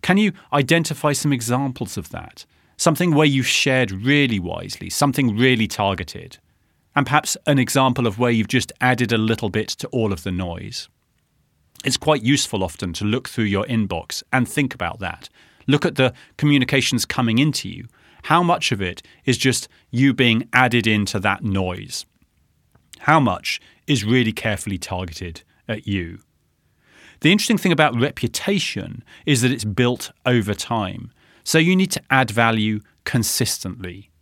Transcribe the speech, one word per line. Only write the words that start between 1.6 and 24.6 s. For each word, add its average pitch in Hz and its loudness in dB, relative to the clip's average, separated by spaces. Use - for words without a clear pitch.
of 90 -10
that? - -14
Something 165 2
where 151 6
you've 135 2
shared 127 2
really 120 2
wisely, 85 -8
something 127 2
really 123 4
targeted, - -6
and 143 0
perhaps 147 0
an 147 4
example 131 2
of 104 -2
where 120 2
you've 110 2
just - 0
added 123 2
a 113 2
little 110 0
bit 107 -4
to - -8
all 110 0
of 90 -6
the 95 -6
noise. 90 -8
It's 131 -2
quite 151 2
useful 113 0
often 90 -6
to 104 -4
look 110 -2
through 113 -2
your 101 0
inbox 101 -4
and 127 2
think 135 -4
about 87 -6
that. 85 -10
Look 143 2
at 165 0
the 131 2
communications 135 2
coming 117 0
into 143 -2
you. 90 -14
How 170 2
much 170 0
of 101 -4
it 92 -6
is 123 0
just - -2
you 127 4
being 120 2
added 120 4
into 104 0
that 101 -2
noise? 95 -4
How 151 6
much - -2
is 127 0
really 113 2
carefully 104 -4